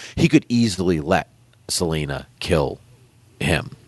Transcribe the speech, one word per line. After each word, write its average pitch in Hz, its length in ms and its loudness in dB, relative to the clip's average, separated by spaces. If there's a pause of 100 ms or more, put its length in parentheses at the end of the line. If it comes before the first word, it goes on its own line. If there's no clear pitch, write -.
(160)
He - 120 2
could - 220 4
easily 95 500 2
let 80 300 0 (400)
Selina 76 580 -4 (140)
kill - 380 0 (600)
him - 320 -2 (160)